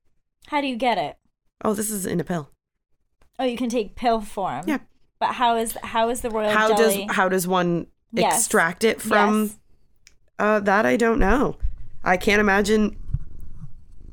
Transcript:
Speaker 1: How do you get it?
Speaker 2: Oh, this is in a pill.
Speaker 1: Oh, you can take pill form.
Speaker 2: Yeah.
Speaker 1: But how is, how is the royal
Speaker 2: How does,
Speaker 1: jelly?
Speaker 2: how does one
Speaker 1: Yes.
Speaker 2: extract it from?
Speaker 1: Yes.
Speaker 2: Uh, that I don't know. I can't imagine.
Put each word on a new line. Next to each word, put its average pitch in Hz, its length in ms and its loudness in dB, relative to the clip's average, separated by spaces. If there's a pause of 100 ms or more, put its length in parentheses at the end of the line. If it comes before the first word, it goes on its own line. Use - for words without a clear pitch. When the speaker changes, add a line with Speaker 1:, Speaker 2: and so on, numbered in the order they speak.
(480)
Speaker 1:
How 294 140 -2
do 285 60 -2
you 254 80 -4
get 226 220 0
it? 147 200 -4 (460)
Speaker 2:
Oh, 214 100 0
this 208 180 -4
is 190 140 -6
in 175 140 -2
a 160 40 -2
pill. 160 260 -6 (880)
Speaker 1:
Oh, 262 80 -2
you 240 120 -2
can 240 120 -4
take 214 260 -4
pill 233 260 0
form. 170 460 -6
Speaker 2:
Yeah. 277 120 0 (400)
Speaker 1:
But - 140 0
how 233 240 2
is, 226 260 -4
how 226 260 0
is 233 120 -4
the 247 80 -4
royal 220 220 -2
Speaker 2:
How 214 220 4
does, 220 200 4
Speaker 1:
jelly? 196 160 -6
Speaker 2:
how 196 200 2
does 185 180 0
one 180 400 0 (240)
Speaker 1:
Yes. 208 280 2
Speaker 2:
extract 175 440 0
it 220 180 2
from? 214 420 2
Speaker 1:
Yes. 208 140 -8 (840)
Speaker 2:
Uh, 214 220 2
that 202 240 2
I 247 120 2
don't 226 220 2
know. 208 380 2 (460)
I 185 140 2
can't 202 220 2
imagine. 208 560 2 (1160)